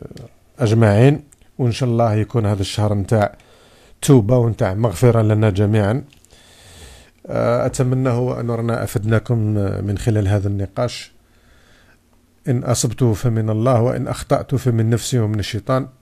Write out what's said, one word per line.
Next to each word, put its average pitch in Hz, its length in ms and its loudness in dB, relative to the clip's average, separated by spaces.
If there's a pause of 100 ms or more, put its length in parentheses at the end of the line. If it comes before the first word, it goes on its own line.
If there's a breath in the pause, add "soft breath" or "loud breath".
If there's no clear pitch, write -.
(580)
أجمعين، 113 600 4 (380)
وإن 123 140 0
شاء 123 160 -4
الله 117 260 2
يكون 110 320 0
هذا 101 140 0
الشهر 104 340 -2
نتاع 101 420 0 (680 soft breath)
توبة 127 340 4
ونتاع 113 380 0
مغفرة 113 480 2
لنا 107 280 2
جميعاً. 104 540 0 (1200 loud breath)
آه، 117 400 -2
أتمنى 131 420 -2
هو 123 320 -2
أن 120 100 -6
رانا 117 340 -4
أفدناكم، 107 760 -2
آه، 98 220 -2
من 98 180 -4
خلال 107 300 0
هذا 101 200 0
النقاش. 101 640 -6 (1400 soft breath)
إن 123 160 0
أصبت 120 400 -2
فمن 113 460 0
الله 113 320 2
وإن 123 260 -2
أخطأت - 460 -4
فمن 113 360 0
نفسي 117 280 -2
ومن 107 200 -2
الشيطان. 131 500 -4 (140)